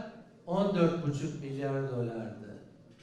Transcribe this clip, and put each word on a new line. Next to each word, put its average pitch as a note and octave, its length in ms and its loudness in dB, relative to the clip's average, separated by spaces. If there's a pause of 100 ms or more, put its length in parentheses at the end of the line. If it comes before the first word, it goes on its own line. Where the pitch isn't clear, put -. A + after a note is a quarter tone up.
(480)
on F#3+ 280 4
dört E3 320 6
buçuk C#3+ 360 -2
milyar C3+ 480 0
dolardı. A2+ 640 -4 (480)